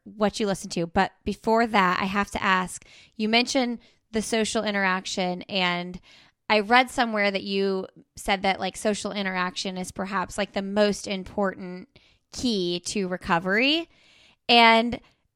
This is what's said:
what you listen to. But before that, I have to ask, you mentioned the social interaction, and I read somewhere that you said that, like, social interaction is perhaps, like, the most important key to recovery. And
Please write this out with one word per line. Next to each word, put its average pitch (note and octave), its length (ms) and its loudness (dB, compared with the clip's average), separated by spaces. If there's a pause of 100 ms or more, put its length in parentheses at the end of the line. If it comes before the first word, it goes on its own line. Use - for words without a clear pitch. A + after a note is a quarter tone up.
what G3+ 360 -2
you G#3+ 60 0
listen F#3+ 240 -4
to. E3+ 160 -2
But F#3 260 0 (120)
before A3+ 420 2
that, F#3+ 340 2
I - 40 -2
have G3+ 260 -2
to G3+ 120 -6
ask, F#3 440 -2 (300)
you G#3+ 120 -2
mentioned A#3+ 520 0 (320)
the A3 100 0
social A3 400 0
interaction, F#3 800 -2
and F3+ 580 -2 (480)
I G#3+ 120 4
read B3 280 4
somewhere G#3+ 420 0
that G3 120 -2
you G3 460 -2 (280)
said G3 260 -2
that, F#3+ 180 2
like, F#3 160 -4
social G#3 360 -2
interaction F#3 640 -4
is F#3 140 -8
perhaps, F#3+ 480 -6
like, G3+ 140 -4
the G3 100 -4
most G3+ 440 0
important F#3+ 840 -6 (440)
key F3+ 540 -2
to F#3+ 220 -2
recovery. G3 840 0 (580)
And A#3 520 6 (360)